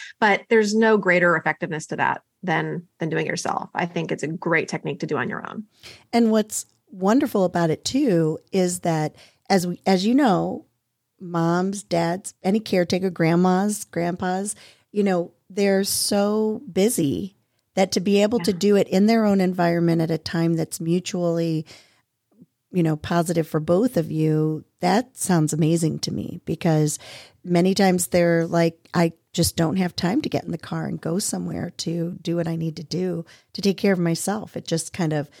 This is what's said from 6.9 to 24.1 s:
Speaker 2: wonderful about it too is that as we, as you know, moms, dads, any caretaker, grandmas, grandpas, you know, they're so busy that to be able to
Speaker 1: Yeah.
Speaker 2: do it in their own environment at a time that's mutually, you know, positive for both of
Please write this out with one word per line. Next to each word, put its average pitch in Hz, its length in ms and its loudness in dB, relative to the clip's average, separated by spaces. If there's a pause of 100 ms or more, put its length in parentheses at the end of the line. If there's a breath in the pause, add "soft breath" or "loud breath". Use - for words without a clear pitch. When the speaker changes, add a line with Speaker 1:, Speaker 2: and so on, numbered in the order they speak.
Speaker 2:
wonderful 208 540 2
about 170 240 0
it 151 160 -4
too 175 540 0 (120)
is 180 280 0
that 156 360 -2 (320 soft breath)
as 175 200 2
we, 175 180 -6
as 190 220 2
you 247 80 4
know, 202 500 2 (540)
moms, 175 640 -2
dads, 170 580 -4
any 196 180 0
caretaker, 185 520 0
grandmas, 180 720 2
grandpas, 185 720 -4 (360 soft breath)
you 202 120 0
know, 180 280 0 (180)
they're 196 340 2
so 214 800 0 (100)
busy 185 640 0 (400)
that 190 160 2
to - 80 0
be 202 240 2
able 214 160 2
to 170 120 -2
Speaker 1:
Yeah. 175 60 -2 (100)
Speaker 2:
do 202 80 6
it 185 120 2
in 190 180 2
their 226 200 4
own 196 160 4
environment 170 600 2
at 165 100 -2
a 165 60 -2
time 165 380 -2
that's - 240 -6
mutually, 170 840 -2 (1080 soft breath)
you 180 120 0
know, 156 120 0
positive 170 520 -2
for 156 120 -2
both 175 380 0
of 156 140 -2